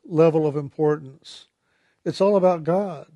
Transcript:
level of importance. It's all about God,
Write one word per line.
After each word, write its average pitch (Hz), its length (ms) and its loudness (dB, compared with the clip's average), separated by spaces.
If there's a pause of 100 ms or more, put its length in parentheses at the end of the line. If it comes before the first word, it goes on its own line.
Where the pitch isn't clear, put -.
level 160 420 2
of 143 100 -4
importance. 151 880 -6 (580)
It's - 160 -6
all 202 160 4
about 180 280 2
God, 175 520 -4